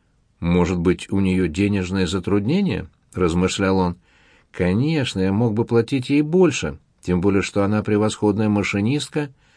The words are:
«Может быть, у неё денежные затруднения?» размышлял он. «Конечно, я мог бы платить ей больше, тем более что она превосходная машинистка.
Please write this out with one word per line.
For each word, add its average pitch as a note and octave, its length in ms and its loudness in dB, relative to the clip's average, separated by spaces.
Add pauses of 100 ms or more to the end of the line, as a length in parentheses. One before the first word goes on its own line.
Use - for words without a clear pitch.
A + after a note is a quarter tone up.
(400)
«Может F2 380 2
быть, F2 340 0
у G2 80 0
неё F#2 260 0
денежные F#2+ 600 -2
затруднения?» G2+ 840 -2 (260)
размышлял F#2 640 0
он. F2 180 0 (540)
«Конечно, A#2 720 -2
я F#2+ 120 2
мог A2 220 0
бы A#2 100 0
платить A#2 460 0
ей C#3+ 120 2
больше, D3+ 560 0 (220)
тем F2+ 200 0
более G2 220 2
что G2+ 200 -2
она G#2 200 0
превосходная G#2+ 680 0
машинистка. A2+ 840 -2 (240)